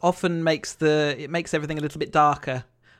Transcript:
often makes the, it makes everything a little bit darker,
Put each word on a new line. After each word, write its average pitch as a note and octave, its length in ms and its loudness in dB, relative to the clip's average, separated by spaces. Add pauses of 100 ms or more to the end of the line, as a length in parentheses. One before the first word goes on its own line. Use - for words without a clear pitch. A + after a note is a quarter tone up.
often F3 420 0
makes D#3+ 300 0
the, D3+ 440 2
it C#3+ 120 -10
makes E3+ 220 -4
everything D3+ 260 -2
a D3 40 -4
little D3 160 -4
bit - 140 -6
darker, C#3+ 520 2 (360)